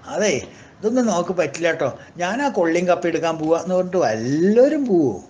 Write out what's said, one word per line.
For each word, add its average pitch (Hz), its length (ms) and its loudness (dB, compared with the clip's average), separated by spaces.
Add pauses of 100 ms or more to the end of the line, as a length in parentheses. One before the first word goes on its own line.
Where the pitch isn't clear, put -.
അതെ, 170 420 -2 (320)
ഇതൊന്നും 233 260 0
നമുക്ക് 175 260 -2
പറ്റില്ല 165 360 -2
കേട്ടോ. 139 300 -2 (180)
"ഞാൻ 190 260 -4
ആ 285 60 0
കൊള്ളിയും 175 400 0
കപ്പ 175 180 2
എടുക്കാൻ 160 320 -2
പോവാ" 156 220 0
എന്ന് 185 140 -4
പറഞ്ഞിട്ട് 180 220 0
വല്ലവരും 175 920 2
പോവോ? 147 440 2